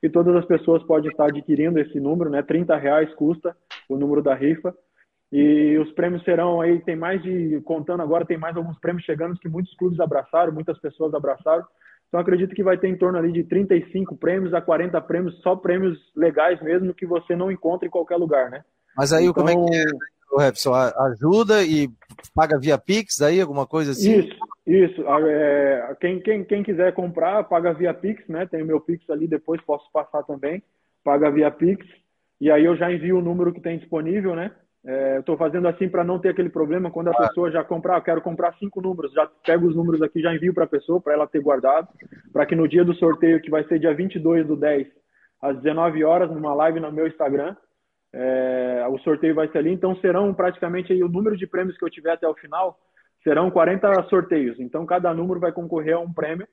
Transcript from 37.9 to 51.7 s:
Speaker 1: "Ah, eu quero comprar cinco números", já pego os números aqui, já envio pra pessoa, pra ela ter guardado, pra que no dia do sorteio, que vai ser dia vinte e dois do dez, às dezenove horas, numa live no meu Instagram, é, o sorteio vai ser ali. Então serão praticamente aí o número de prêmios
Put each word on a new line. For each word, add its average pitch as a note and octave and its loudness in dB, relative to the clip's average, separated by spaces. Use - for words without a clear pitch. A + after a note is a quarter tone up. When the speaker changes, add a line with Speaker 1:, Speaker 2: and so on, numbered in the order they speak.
Speaker 1:
"Ah, - 2
eu D3+ -2
quero E3 -2
comprar E3+ -4
cinco G3+ -10
números", F3 -6
já D3+ 2
pego E3+ 2
os D#3+ 2
números E3 0
aqui, D#3 -2
já E3+ 0
envio E3+ -2
pra E3 0
pessoa, E3 -2
pra D3+ -2
ela D3 2
ter D#3 -2
guardado, C#3+ 2
pra - 2
que E3+ 0
no E3 2
dia E3 4
do F3 2
sorteio, E3 4
que - -10
vai D3+ 0
ser E3 0
dia D#3+ 2
vinte F3+ -4
e F#3 -6
dois D#3+ 2
do D3 -2
dez, C#3+ 0
às C#3 -2
dezenove D#3 0
horas, E3 2
numa D3+ -4
live D#3+ 2
no D#3 -8
meu D#3 -2
Instagram, D3+ -2
é, B2+ -2
o C3+ -4
sorteio D#3+ 0
vai D#3 0
ser D#3 -2
ali. D#3 0
Então F#3 -2
serão F#3+ 0
praticamente F3+ -2
aí F#3 2
o F3 -2
número G#3 -2
de F#3 -8
prêmios F3+ -6